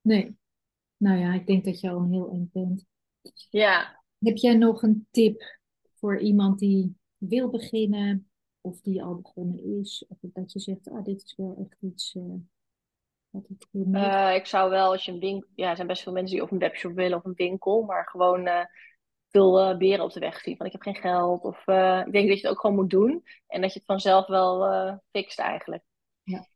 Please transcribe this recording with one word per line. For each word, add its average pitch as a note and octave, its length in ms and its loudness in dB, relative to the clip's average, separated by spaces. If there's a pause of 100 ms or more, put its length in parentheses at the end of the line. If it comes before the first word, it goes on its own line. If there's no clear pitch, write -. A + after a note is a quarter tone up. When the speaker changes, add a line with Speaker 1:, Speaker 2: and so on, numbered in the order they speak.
Speaker 1:
Nee. G#3+ 360 2 (600)
Nou F#3+ 220 2
ja, F3 160 0
ik F3+ 120 -4
denk F#3+ 180 2
dat F3 160 -4
je F#3 100 -4
al F3+ 80 -4
een F3+ 140 0
heel F#3 180 -2
eind F3 220 -6
bent. F#3 340 -4 (640)
Speaker 2:
Ja. G3+ 520 2 (160)
Speaker 1:
Heb A3 180 0
jij A#3+ 180 6
nog A3+ 280 4
een G#3+ 280 2
tip - 480 2 (400)
voor G3+ 220 -2
iemand G3+ 380 4
die G3 380 0 (200)
wil A#3+ 340 -2
beginnen, G3+ 800 -2 (320)
of F3+ 200 -12
die F#3 220 -4
al F3 120 -8
begonnen F3+ 640 -8
is? - 280 -12
Of - 120 -20
dat F3+ 320 -14
je G3+ 60 -10
zegt, G3 320 -12
"Ah, G#3 140 -12
dit G3 200 -10
is - 120 -20
wel F#3+ 200 -10 (120)
echt - 140 -20
iets, - 320 -10
eh, F#3 80 -10 (1080)
wat G3 180 -12
ik - 220 -18
wil G3 140 -6
meenemen"? G3 440 2
Speaker 2:
Eh, F#3 60 2
ik F#3+ 120 -2
zou F#3+ 240 0
wel, F#3+ 220 2
als F#3+ 120 -4
je F#3 80 -10
een F3 80 -12
wink-, G3 340 -6
ja, F#3 160 -4
er E3+ 60 -2
zijn F3 120 -8
best F3+ 140 -6
veel F#3 100 -10
mensen F#3 240 -4
die F3 80 -2
of F3+ 60 -10
een F#3+ 80 -2
webshop E3+ 360 -4
willen F3+ 240 0
of F3 60 -10
een F#3 100 -10
winkel, F#3+ 480 0
maar F3+ 260 -6
gewoon, F3+ 380 2
eh, F3 180 0 (640)
veel, F#3+ 320 6
eh, F#3+ 160 2
beren F#3+ 280 2
op F#3 80 -6
de F3 80 -12
weg E3 200 -8
zien. - 160 -10
Van, G3 100 -10
"Ik F#3+ 60 -10
heb G3+ 100 -16
geen G3 140 -8
geld." F3+ 480 0
Of, G3 220 -8
eh, F#3 400 4
ik - 60 -10
denk G3+ 160 4
dat G3 120 2
je - 60 -6
het - 80 0
ook - 60 -10
gewoon G3+ 160 2
moet F#3+ 140 0
doen A3+ 320 4 (240)
en F3+ 140 -8
dat F#3+ 120 -2
je - 60 -14
het - 100 -20
vanzelf F#3+ 380 4
wel, F#3 400 2
eh, F#3+ 300 -2 (140)
fixt - 280 -8
eigenlijk. E3 440 -6 (400)
Speaker 1:
Ja. F#3 340 -10